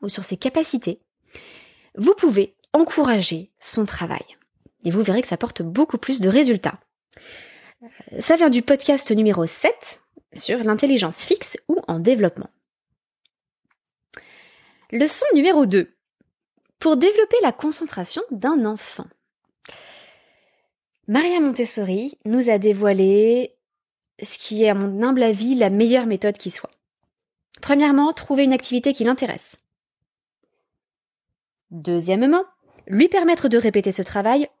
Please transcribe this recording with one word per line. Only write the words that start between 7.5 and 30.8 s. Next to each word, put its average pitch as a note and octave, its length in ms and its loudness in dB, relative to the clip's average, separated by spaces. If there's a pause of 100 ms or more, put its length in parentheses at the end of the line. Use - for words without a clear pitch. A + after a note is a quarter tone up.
Ça E4 180 2
vient E4 140 4
du A#3+ 120 2
podcast C#4 500 0
numéro G3+ 340 2
sept - 560 -2 (320)
sur - 240 -6
l'intelligence G#3+ 680 0
fixe - 320 -2 (120)
ou E4+ 200 -2
en E3 120 -4
développement. G#3 500 0 (2500)
Leçon D4 340 -2 (100)
numéro D4+ 300 4
deux. F#3+ 300 0 (880)
Pour D#4 180 2
développer G#4 440 2
la B3+ 100 2
concentration D#4 800 -8
d'un B3 360 0
enfant. - 400 -10 (2000)
Maria E4 320 0
Montessori A3+ 840 -4
nous A#3+ 240 0
a G#3 80 2
dévoilé G3+ 1000 2 (640)
ce - 140 -8
qui A3 280 -2
est, G#3+ 40 4
à G3+ 60 2
mon G3 280 -4
humble B3+ 200 2
avis, A3+ 320 0
la G#3+ 160 2
meilleure A#3 360 2
méthode G#3 300 -2
qui - 140 -10
soit. - 200 -12 (920)
Premièrement, C#4+ 500 2
trouver C#4 320 0
une C4 80 4
activité B3+ 400 -2
qui A3+ 120 -4
l'intéresse. B3+ 520 -4 (2250)